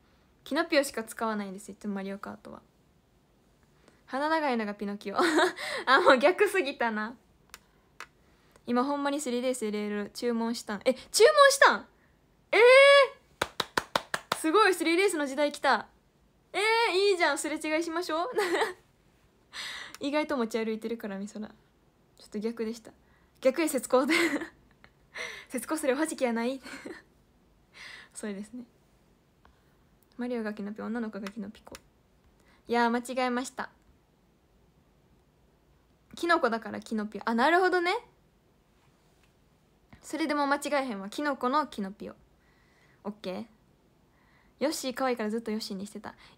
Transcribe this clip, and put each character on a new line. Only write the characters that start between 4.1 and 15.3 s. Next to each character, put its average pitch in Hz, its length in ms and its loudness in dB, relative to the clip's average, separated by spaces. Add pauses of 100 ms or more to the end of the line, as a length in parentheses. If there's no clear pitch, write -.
長 311 220 2
い 240 60 0
の 226 80 -2
が 208 80 -6
ピ 208 120 -8
ノ 202 120 -6
キ 196 140 -10
オ。 196 80 -4
<laughs> 359 680 0
あ、 427 160 6
も 349 100 8
う 262 60 8
逆 359 300 4
す 370 140 0
ぎ 269 160 -4
た 233 140 -2
な。 214 240 -6 (1500)
今 240 200 2
ほ 285 100 -2
ん 277 80 -4
ま 285 60 0
に 285 100 -2
ス 277 100 -6
リ 240 100 0
ー - 20 -6
デ 262 60 -2
ィ - 20 0
ー - 20 0
エ 254 40 -2
ス 226 100 -6
入 214 60 -4
れ 208 180 -4
る 208 240 -6
注 240 180 -4
文 226 240 -2
し - 80 -10
た 208 140 -8
ん。 - 80 -10
え、 262 80 4
注 - 320 2
文 571 260 8
し 539 80 0
た 440 160 8
ん？ - 120 -8 (640)
え 349 60 4 (1700)
ー！ - 80 -2
す 320 140 0
ご 403 180 6
い、 370 40 2
ス 330 120 -2
リ 320 80 2
ー - 20 2
デ 359 60 2
ィ 403 40 2
ー - 20 4
エ 381 40 2
ス 339 60 -4
の 294 80 -2
時 269 100 -6